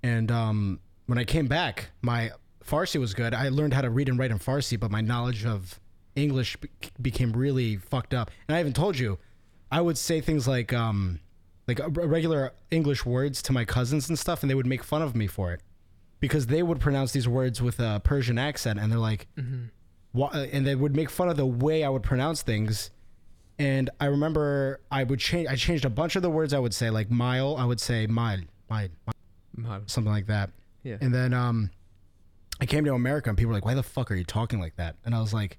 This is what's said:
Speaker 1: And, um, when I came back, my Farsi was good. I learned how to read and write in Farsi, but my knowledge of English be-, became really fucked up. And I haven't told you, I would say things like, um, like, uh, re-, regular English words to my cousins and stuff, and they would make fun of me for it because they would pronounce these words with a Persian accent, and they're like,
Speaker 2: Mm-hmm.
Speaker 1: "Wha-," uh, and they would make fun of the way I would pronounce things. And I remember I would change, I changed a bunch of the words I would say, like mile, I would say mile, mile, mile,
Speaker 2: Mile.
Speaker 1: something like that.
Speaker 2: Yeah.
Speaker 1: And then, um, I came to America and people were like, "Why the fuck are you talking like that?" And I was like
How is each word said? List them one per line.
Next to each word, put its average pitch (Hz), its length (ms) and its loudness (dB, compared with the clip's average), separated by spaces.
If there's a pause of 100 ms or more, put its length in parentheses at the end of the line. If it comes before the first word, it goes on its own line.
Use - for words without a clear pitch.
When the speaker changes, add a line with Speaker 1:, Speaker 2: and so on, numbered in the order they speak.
Speaker 1:
And, 117 280 2
um, 107 480 0 (280)
when 120 100 2
I 123 60 0
came 151 240 0
back, 143 420 -2 (120)
my 117 300 0 (320)
Farsi 165 360 -2
was 113 140 -2
good. 117 200 -2
I 131 160 0
learned 143 240 2
how 135 80 2
to 127 80 0
read 127 180 2
and 123 120 2
write 131 120 0
in 107 80 -2
Farsi, 131 400 -2
but 104 120 -2
my 107 100 0
knowledge 120 440 -2
of 98 340 -4 (360)
English 139 420 0
be-, - 120 -12 (320)
became 120 320 0
really 127 440 2
fucked - 360 -4
up. 107 160 -2 (180)
And 151 80 0
I 170 40 2
haven't 147 160 0
told 160 240 2
you, 104 180 0 (540)
I 156 100 2
would 170 160 2
say 160 240 0
things 143 260 0
like, 123 260 0
um, 101 460 0 (480)
like, 120 120 -2
uh, - 100 -4
re-, 165 160 0
regular 156 460 2 (200)
English 147 340 2
words 131 380 0
to - 100 -2
my 120 120 2
cousins 127 440 0
and 160 100 -2
stuff, - 240 -2
and 143 60 2
they 135 60 2
would 131 120 0
make 127 160 -2
fun 151 180 -2
of 139 140 -2
me 110 120 0
for 90 260 -4
it - 80 -10 (580)
because 139 280 0
they 151 160 2
would 165 160 0
pronounce 135 340 2
these 123 140 0
words 127 340 0
with 120 180 -2
a 107 240 0
Persian 127 340 2
accent, 127 420 -2
and 107 120 2
they're 117 80 2
like, 110 280 -2 (100)
Speaker 2:
Mm-hmm. 127 280 -6 (480)
Speaker 1:
"Wha-," 135 200 0
uh, 143 180 -2
and 135 140 0
they 139 100 2
would 135 200 2
make 156 140 2
fun 180 200 0
of 160 80 0
the 139 80 2
way 143 380 2
I 139 60 2
would 131 140 0
pronounce 143 380 0
things. 107 480 -2 (680)
And 135 300 2 (100)
I 147 60 0
remember 143 720 2 (120)
I 139 120 0
would 131 160 0
change, 170 280 0
I 131 80 0
changed 156 300 0
a 131 40 2
bunch 147 260 0
of 190 60 2
the 180 80 2
words 156 240 2
I 139 60 2
would 120 140 0
say, 117 160 0
like 110 220 0
mile, 127 460 2
I 123 80 0
would 120 140 0
say 113 280 0
mile, 113 320 0 (300)
mile, 107 180 -2 (180)
mile, 110 100 -4 (400)
Speaker 2:
Mile. 113 320 -6
Speaker 1:
something 107 240 0
like 104 160 0
that. 101 240 0 (320)
Speaker 2:
Yeah. 120 180 -8
Speaker 1:
And 127 120 2
then, 127 200 2
um, 117 360 0 (920)
I 135 40 0
came 151 200 2
to 143 80 2
America 127 360 0
and 101 80 2
people 113 120 4
were 113 60 2
like, 95 100 0
"Why 117 100 2
the 135 80 0
fuck - 260 -4
are 101 60 0
you 90 80 0
talking 110 360 -2
like 82 180 -6
that?" 82 180 -4 (100)
And 117 80 0
I 113 80 2
was 110 120 -2
like 104 260 -4